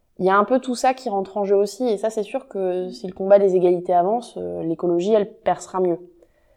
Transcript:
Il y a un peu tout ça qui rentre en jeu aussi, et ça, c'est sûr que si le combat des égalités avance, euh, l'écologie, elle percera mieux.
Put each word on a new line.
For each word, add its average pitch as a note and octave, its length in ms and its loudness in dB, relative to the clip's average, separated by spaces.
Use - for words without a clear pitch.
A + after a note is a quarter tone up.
Il F3+ 60 -2
y F#3 40 4
a G3 80 4
un G#3 80 4
peu B3+ 140 0
tout B3+ 160 -6
ça C4 180 0
qui B3+ 160 -8
rentre G3 260 -4
en G#3 80 -2
jeu G3 140 2
aussi, G#3 280 -2
et A3 120 0
ça, G#3+ 120 -2
c'est G#3+ 140 -6
sûr - 240 -8
que F#3 420 -4
si - 180 -14
le F#3 60 -10
combat G3 240 4
des G3 200 4
égalités F3+ 360 2
avance, G#3 440 0
euh, F3 260 -8
l'écologie, F3 480 -2
elle G#3 180 2
percera - 520 -4
mieux. F3 160 0